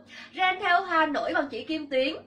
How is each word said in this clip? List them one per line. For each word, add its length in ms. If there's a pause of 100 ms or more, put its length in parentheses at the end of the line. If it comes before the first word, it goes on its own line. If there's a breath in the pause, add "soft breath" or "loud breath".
(360 loud breath)
Ren 240
thêu 200
hoa 260
nổi 280
bằng 160
chỉ 140
kim 260
tuyến. 260 (100)